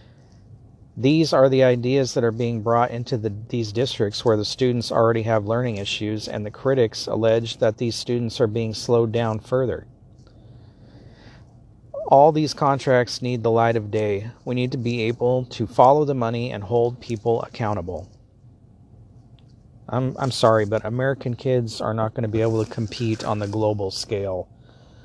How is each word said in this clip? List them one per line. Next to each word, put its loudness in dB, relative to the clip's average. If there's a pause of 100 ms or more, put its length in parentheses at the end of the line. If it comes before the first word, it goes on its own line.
(960)
These 2
are 8
the 4
ideas 2
that 0
are 2
being -2
brought 2
into -4
the, -4 (140)
these -4
districts -2
where 4
the -2
students -2
already 4
have 0
learning -2
issues, -6
and -6
the -10
critics 0
allege 0
that 0
these -4
students -4
are 2
being -2
slowed 0
down -2
further. -4 (2250)
All 8
these -2
contracts 0
need -4
the 2
light 4
of -6
day. -2 (120)
We -6
need -2
to -4
be -2
able 0
to -6
follow 6
the 0
money -2
and -8
hold 0
people -2
accountable. -6 (1800)
I'm, -2
I'm -2
sorry, 4
but -2
American -2
kids -2
are -2
not -2
gonna -4
be 0
able 0
to -8
compete -4
on -4
the -4
global -2
scale -6 (560)